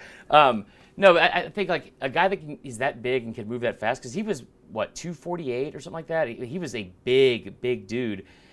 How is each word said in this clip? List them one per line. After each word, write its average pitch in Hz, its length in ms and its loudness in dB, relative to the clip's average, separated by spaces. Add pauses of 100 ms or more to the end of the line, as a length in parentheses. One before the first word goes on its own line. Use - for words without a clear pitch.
(300)
Um, 131 360 6 (300)
no, 190 200 8
I, 165 100 6 (140)
I - 100 -6
think, 196 180 -4
like, 160 320 -4
a 139 80 -2
guy 160 200 2
that 196 100 -4
can, 151 260 -14
is 120 140 -12
that 127 240 -2
big 123 220 -2
and 113 100 -10
can 110 120 -12
move 117 140 -8
that 117 180 -4
fast, 117 240 -4
'cause 120 100 -14
he 185 100 -6
was, 185 200 -6 (300)
what, 104 220 -6
two 175 200 -10
forty-eight 151 600 -6
or 147 40 -14
something 165 140 -16
like 165 140 -12
that? 160 200 0
He, 117 180 -10
he 135 120 -8
was 139 160 -8
a 101 160 -8 (140)
big, 123 560 2
big 117 260 -4
dude 107 380 -6 (280)